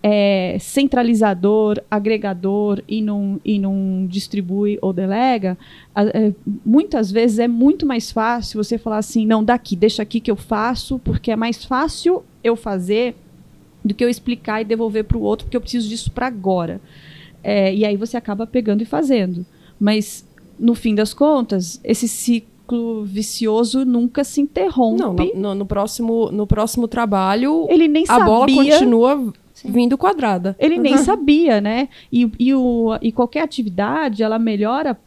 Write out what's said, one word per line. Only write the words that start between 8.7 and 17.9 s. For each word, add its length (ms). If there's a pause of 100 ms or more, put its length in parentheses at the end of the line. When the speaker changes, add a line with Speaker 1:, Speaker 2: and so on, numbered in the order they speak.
Speaker 1:
falar 200
assim, 280
"Não, 160
daqui, 320
deixa 280
aqui 180
que 100
eu 60
faço, 640
porque 320
é 40
mais 280
fácil 580 (220)
eu 100
fazer 640 (680)
do 80
que 120
eu 40
explicar 520
e 40
devolver 380
pro 180
outro, 260
porque 100
eu 40
preciso 280
disso 240
pra 160
agora." 520 (600)
É, 320
e 100
aí 120